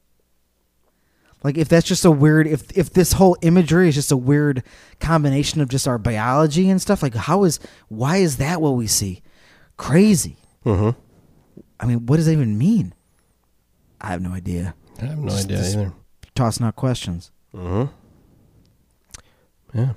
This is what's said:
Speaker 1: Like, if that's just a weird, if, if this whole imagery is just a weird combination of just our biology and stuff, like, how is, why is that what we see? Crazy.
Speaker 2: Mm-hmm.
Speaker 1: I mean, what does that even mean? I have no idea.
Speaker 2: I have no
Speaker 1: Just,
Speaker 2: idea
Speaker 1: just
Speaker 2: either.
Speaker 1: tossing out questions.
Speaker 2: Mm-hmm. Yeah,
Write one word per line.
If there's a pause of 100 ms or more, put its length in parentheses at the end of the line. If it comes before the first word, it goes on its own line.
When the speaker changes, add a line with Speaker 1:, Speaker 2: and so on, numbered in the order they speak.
(1400)
Speaker 1:
Like,
if
that's
just
a
weird,
if,
if
this
whole
imagery
is
just
a
weird (380)
combination
of
just
our
biology
and
stuff,
like,
how
is, (300)
why
is
that
what
we
see? (560)
Crazy. (280)
Speaker 2:
Mm-hmm. (840)
Speaker 1:
I
mean,
what
does
that
even
mean? (1040)
I
have
no
idea. (280)
Speaker 2:
I
have
no
Speaker 1:
Just,
Speaker 2:
idea
Speaker 1:
just
Speaker 2:
either. (400)
Speaker 1:
tossing
out
questions. (220)
Speaker 2:
Mm-hmm. (1900)
Yeah,